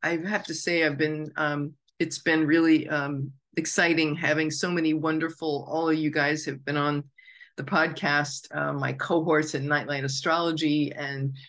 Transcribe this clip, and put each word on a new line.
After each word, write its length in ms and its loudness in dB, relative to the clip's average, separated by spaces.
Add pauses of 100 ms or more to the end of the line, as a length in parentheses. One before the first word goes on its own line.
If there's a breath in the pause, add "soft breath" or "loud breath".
I 140 0 (100)
have 180 -4
to 100 -6
say, 280 0
I've 160 2
been, 380 -2
um, 380 -2 (240)
it's 200 -2
been 280 2
really, 420 4
um, 420 -4 (260)
exciting 600 2
having 340 0
so 180 -2
many 260 2
wonderful, 760 -2
all 180 0
of 80 4
you 140 0
guys 340 0
have 200 -8
been 120 -2
on 280 0 (520 loud breath)
the 60 -8
podcast, 920 0
uh, 200 -2
my 200 -2
cohorts 600 2
in 140 -4
Nightlight 340 -2
Astrology, 920 0
and, 400 -4 (160 loud breath)